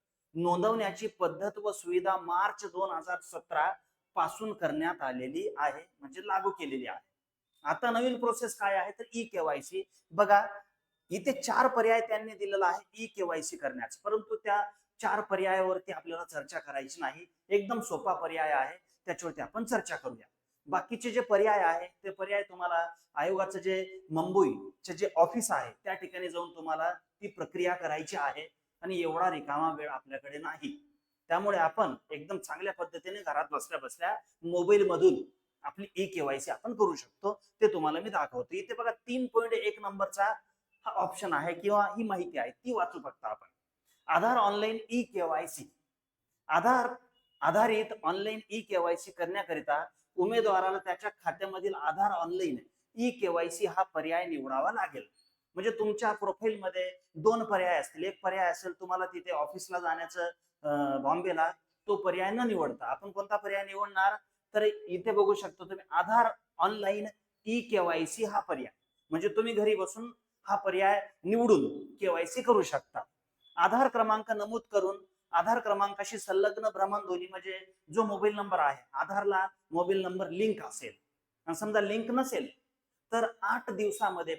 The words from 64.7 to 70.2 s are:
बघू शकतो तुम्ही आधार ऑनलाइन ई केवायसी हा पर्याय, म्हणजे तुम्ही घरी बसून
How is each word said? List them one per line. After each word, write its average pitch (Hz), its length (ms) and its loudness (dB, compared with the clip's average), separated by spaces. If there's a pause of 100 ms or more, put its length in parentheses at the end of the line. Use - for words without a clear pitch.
बघू 202 220 6
शकतो 180 320 -6
तुम्ही 190 260 -14
आधार 214 400 4 (260)
ऑनलाइन 202 500 0 (380)
ई 226 160 0
केवायसी 180 640 0
हा 202 160 0
पर्याय, 135 320 -6 (380)
म्हणजे 165 180 0
तुम्ही 220 260 2
घरी 214 220 4
बसून 214 360 -6 (360)